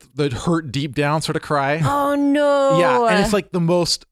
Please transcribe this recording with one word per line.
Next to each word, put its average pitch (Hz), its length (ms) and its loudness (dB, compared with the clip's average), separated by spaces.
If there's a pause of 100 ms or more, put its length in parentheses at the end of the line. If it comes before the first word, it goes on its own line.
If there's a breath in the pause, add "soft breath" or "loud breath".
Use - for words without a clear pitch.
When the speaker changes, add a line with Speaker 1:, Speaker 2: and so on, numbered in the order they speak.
(140)
Speaker 1:
the 143 160 -2
hurt 160 420 -2
deep 143 220 -4
down 147 300 0
sort 147 120 -4
of 156 60 -4
cry. 147 420 -2
Speaker 2:
Oh, 285 320 0
no. 285 640 2
Speaker 1:
Yeah, 254 320 2
and 208 120 2
it's, 208 100 0
like, 202 180 -2
the 185 80 -2
most, 170 520 0